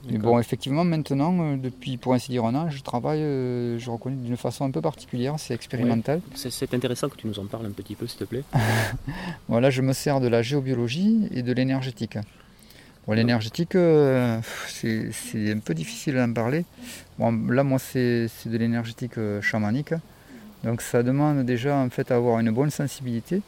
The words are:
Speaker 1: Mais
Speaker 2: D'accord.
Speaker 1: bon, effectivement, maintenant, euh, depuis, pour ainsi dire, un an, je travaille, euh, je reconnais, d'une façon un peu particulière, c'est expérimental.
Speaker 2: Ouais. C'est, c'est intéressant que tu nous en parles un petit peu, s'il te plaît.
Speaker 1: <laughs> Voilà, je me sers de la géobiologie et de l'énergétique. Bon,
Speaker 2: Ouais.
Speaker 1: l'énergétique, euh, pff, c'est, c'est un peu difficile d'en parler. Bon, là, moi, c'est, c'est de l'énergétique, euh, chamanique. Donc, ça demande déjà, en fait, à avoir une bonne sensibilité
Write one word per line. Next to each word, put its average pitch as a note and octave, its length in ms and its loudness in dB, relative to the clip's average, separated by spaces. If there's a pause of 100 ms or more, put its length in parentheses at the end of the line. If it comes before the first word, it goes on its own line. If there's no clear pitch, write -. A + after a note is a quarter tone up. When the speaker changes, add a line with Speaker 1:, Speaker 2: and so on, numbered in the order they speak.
Speaker 1:
Mais B2 120 -4
Speaker 2:
D'accord. A#2 140 4
Speaker 1:
bon, A#2+ 60 6
effectivement, C3+ 440 -2
maintenant, D#3+ 580 0
euh, D3 160 0
depuis, C3 400 -6
pour B2+ 160 0
ainsi B2+ 160 0
dire, B2 160 0
un A2+ 80 0
an, D#3+ 160 0
je C#3 140 -6
travaille, D3 380 -2
euh, B2 580 -2
je A#2+ 100 -8
reconnais, A#2+ 280 -6
d'une A#2+ 200 -4
façon C3 280 -4
un C3+ 40 0
peu C3 100 -2
particulière, C#3+ 600 -4
c'est - 160 -4
expérimental. B2 640 0
Speaker 2:
Ouais. - 160 -12
C'est, B2 160 -8
c'est - 240 -4
intéressant B2 340 0
que - 80 -10
tu - 100 -14
nous G#2 120 -4
en G2 60 -6
parles A2+ 200 -8
un G2+ 60 -6
petit G2+ 240 -10
peu, A#2+ 100 -8
s'il - 140 -12
te - 40 -4
plaît. B2 200 -6 (100)
Speaker 1:
<laughs> A#2+ 960 -2
Voilà, B2 220 4
je C3 100 0
me C3 120 2
sers C#3 280 0
de B2 60 2
la A#2 160 4
géobiologie C3+ 880 2
et B2+ 100 -2
de A#2+ 100 0
l'énergétique. B2+ 680 -2
Bon, G#2 40 -4 (920)
Speaker 2:
Ouais. - 20 4
Speaker 1:
l'énergétique, A#2 580 2
euh, C#3 640 6
pff, - 320 -8
c'est, A2+ 420 -2
c'est G#2+ 400 -2
un G#2+ 80 0
peu E3 140 -2
difficile D#3 420 -4
d'en B2 180 2
parler. B2 320 0 (520)
Bon, A#2 140 2 (180)
là, C3 140 4
moi, C3+ 160 2
c'est, A#2+ 480 0
c'est - 220 -8
de A2+ 100 -2
l'énergétique, A#2 580 -2
euh, G#2 240 -2
chamanique. A2+ 540 0 (680)
Donc, A2+ 200 -2
ça A#2+ 180 2
demande C#3 440 2
déjà, B2+ 320 0
en B2+ 120 2
fait, C3 220 -2
à B2+ 60 4
avoir A#2+ 220 4
une A2+ 120 2
bonne C3+ 180 2
sensibilité C3 760 -4